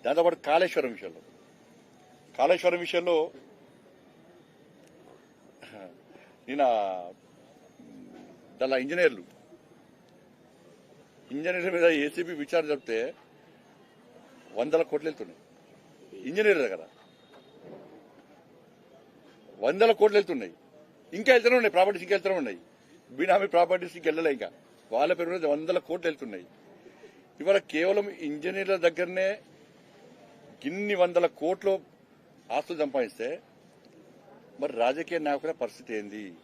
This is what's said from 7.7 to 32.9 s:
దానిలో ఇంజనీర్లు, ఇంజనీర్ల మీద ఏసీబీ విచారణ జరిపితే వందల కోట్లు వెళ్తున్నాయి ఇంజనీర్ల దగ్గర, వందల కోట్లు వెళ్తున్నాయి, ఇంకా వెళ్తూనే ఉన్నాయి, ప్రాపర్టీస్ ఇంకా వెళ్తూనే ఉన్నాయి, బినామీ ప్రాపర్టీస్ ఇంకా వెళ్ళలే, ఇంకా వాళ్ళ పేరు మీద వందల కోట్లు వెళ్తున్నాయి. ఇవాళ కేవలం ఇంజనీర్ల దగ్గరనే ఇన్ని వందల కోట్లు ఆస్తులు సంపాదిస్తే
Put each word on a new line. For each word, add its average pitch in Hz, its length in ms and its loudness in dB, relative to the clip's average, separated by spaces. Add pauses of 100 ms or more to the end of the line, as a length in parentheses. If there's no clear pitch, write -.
దానిలో 131 240 0
ఇంజనీర్లు, 143 400 0 (2000)
ఇంజనీర్ల 175 420 -2
మీద 170 100 6 (160)
ఏసీబీ 170 380 -6
విచారణ 160 300 0
జరిపితే 120 280 -2 (1600)
వందల 151 300 2
కోట్లు 151 200 -4
వెళ్తున్నాయి 92 300 -14 (920)
ఇంజనీర్ల 190 360 2
దగ్గర, 90 180 -6 (2750)
వందల 196 260 4 (100)
కోట్లు 208 180 6
వెళ్తున్నాయి, 123 340 -4 (640)
ఇంకా 208 160 0
వెళ్తూనే 240 260 4
ఉన్నాయి, 214 180 0
ప్రాపర్టీస్ 190 280 2
ఇంకా 196 120 2
వెళ్తూనే 190 240 -2
ఉన్నాయి, 98 180 -6 (600)
బినామీ 196 360 4
ప్రాపర్టీస్ 175 440 2
ఇంకా 160 120 0
వెళ్ళలే, 160 260 0
ఇంకా 98 120 -8 (440)
వాళ్ళ 147 240 2
పేరు 170 160 -4
మీద 170 120 -4 (100)
వందల 160 220 -2 (120)
కోట్లు 170 200 -4
వెళ్తున్నాయి. 104 360 -10 (960)
ఇవాళ 190 180 4 (140)
కేవలం 196 320 2 (240)
ఇంజనీర్ల 185 480 -2 (100)
దగ్గరనే 180 420 -2 (1400)
ఇన్ని 202 320 -4
వందల 175 240 6 (140)
కోట్లు 185 340 0 (840)
ఆస్తులు 156 260 -6
సంపాదిస్తే 127 460 -4 (1300)